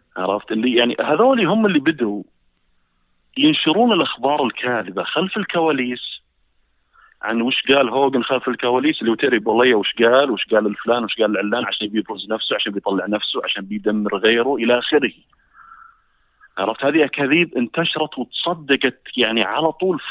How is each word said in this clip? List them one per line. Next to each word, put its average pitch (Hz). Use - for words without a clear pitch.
عرفت؟ 98
اللي 117
يعني 120
هذول 220
هم 214
اللي 180
بدوا 127
ينشرون 156
الأخبار 147
الكاذبة 107
خلف 190
الكواليس 147
عن 113
وش 127
قال 135
هوجن 135
خلف 131
الكواليس، 127
اللي 113
هو 110
تيري 123
بوليا 113
وش 101
قال، 131
وش -
قال 107
الفلان، 117
وش 110
قال 104
العلان، 107
عشان 104
بيبرز 101
نفسه، 110
عشان 104
بيطلع 98
نفسه، 104
عشان 98
بيدمر 104
غيره، 117
إلى 120
آخره. 139
عرفت؟ 107
هذه 147
أكاذيب 147
انتشرت 156
وتصدقت 139
يعني 113
على 139
طول 185